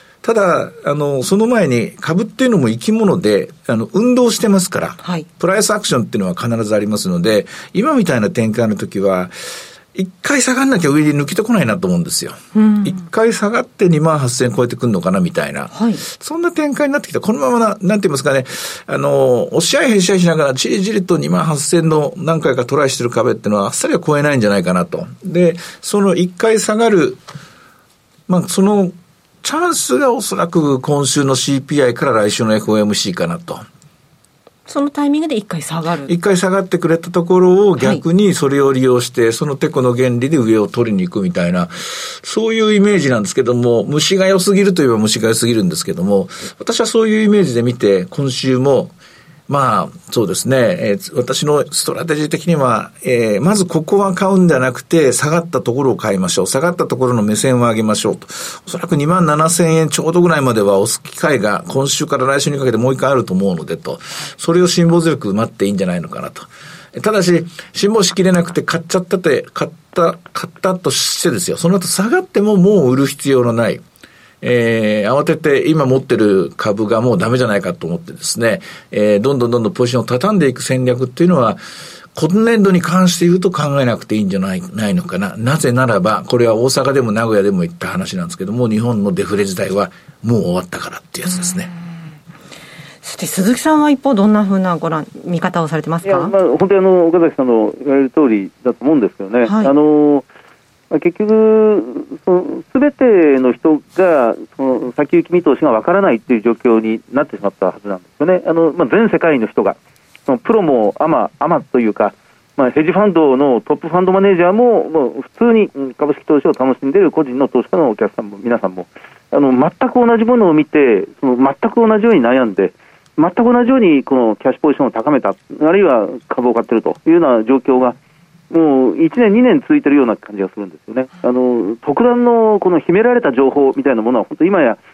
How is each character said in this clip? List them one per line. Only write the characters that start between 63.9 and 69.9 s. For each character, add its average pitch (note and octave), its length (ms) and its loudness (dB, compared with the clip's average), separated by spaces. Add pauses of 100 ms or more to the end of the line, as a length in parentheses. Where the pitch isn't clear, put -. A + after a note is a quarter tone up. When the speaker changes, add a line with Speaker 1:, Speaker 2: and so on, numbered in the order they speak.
Speaker 1:
そ - 140 -4
れ F3 100 4
を F3+ 60 4
辛 F3 200 2
抱 E3+ 140 4
強 D#3+ 160 0
く G2 160 -4
待 A2 160 -2
っ - 60 -16
て G2+ 100 -2
い G2+ 40 -2
い - 20 -2
ん G2+ 60 -4
じ F#2+ 80 -2
ゃ - 20 -2
な F2+ 80 -4
い F2 60 -6
の D2 80 -12
か A#1 100 -12
な C#2 100 -10
と。 - 140 -18 (580)
た G#3+ 120 0
だ G3 100 2
し、 F3 220 2 (260)
辛 G3+ 200 0
抱 A3 120 2
し - 80 0
き G3 120 -2
れ F3+ 100 2
な F3 100 2
く E3+ 80 -10
て D3+ 120 -2
買 E3 180 -4
っ - 40 -16
ち - 120 -2
ゃ - 20 0
っ F3+ 60 -6
た - 100 -2
っ F3+ 60 -6
て、 D3+ 320 0
買 - 160 -6
っ - 20 -18 (240)